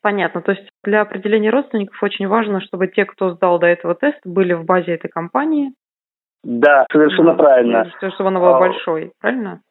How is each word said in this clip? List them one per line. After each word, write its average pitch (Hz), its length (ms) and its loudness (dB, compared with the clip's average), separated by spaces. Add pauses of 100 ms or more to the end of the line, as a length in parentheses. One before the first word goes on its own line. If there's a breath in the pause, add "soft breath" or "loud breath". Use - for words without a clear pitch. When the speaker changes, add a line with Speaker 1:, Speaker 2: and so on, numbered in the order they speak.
Speaker 1:
Понятно. 190 400 -4
То 196 100 -2
есть - 160 -8 (160)
для 208 160 0
определения 208 480 -2
родственников 226 540 -4
очень 202 260 -4
важно, 208 320 -2
чтобы 185 280 -6
те, 196 180 -2
кто - 240 -4
сдал 175 280 0
до 175 80 2
этого 175 280 0
тест, 294 320 -2
были 180 260 0
в 165 140 -4
базе 175 260 0
этой 165 160 -8
компании. 277 640 -4 (720)
Speaker 2:
Да, 131 480 4
совершенно 160 400 4
Speaker 1:
Да. 160 100 0
Speaker 2:
правильно. 120 420 4 (140)
Speaker 1:
То 196 80 -8
есть, 185 100 -8
чтобы 190 120 -2
она 190 120 -2
была 175 180 4
Speaker 2:
А, - 20 4
Speaker 1:
большой, 180 520 -2 (100)
правильно? 202 380 -6 (100)